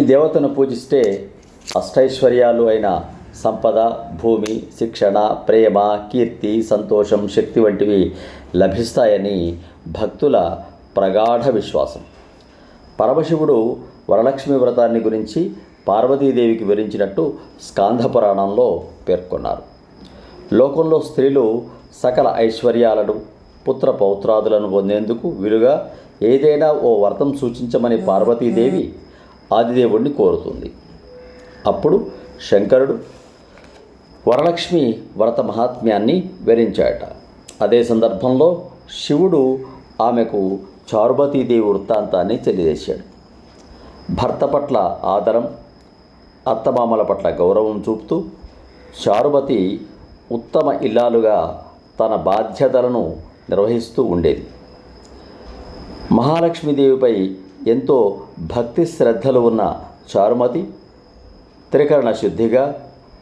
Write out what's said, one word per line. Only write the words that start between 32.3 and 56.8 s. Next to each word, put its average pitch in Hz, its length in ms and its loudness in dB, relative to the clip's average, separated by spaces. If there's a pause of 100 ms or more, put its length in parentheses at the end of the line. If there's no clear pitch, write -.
శంకరుడు 127 480 2 (1300)
వరలక్ష్మి 160 560 0 (320)
వ్రత 117 240 0
మహాత్మ్యాన్ని 113 760 0 (240)
వివరించాడట. 113 640 0 (580)
అదే 113 220 4
సందర్భంలో 127 640 2 (520)
శివుడు 156 420 2 (600)
ఆమెకు 113 400 0 (500)
చారుమతీదేవి 120 800 2
వృత్తాంతాన్ని 98 680 -2
తెలియజేశాడు. 92 640 -2 (1160)
భర్త 123 240 -2
పట్ల 135 320 -2 (400)
ఆదరం, 117 280 0 (1080)
అత్తమామల 117 520 0
పట్ల 98 260 -2
గౌరవం 98 500 2
చూపుతూ 113 380 -4 (840)
చారుమతి 131 560 2 (720)
ఉత్తమ 139 400 -2 (100)
ఇల్లాలుగా 113 540 2 (600)
తన 110 140 0 (160)
బాధ్యతలను 123 720 0 (480)
నిర్వహిస్తూ 117 520 0
ఉండేది. 87 420 0 (1700)
మహాలక్ష్మీదేవిపై 139 1000 2 (640)